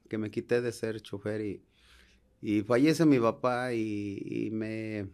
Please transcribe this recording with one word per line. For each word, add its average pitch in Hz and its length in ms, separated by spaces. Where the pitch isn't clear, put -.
que 113 100
me 107 100
quité 120 320
de 120 100
ser 110 300
chofer 107 400
y, 98 220
y 107 220
fallece 139 460
mi 139 120
papá 123 540
y, 104 500
y 110 280
me, 110 640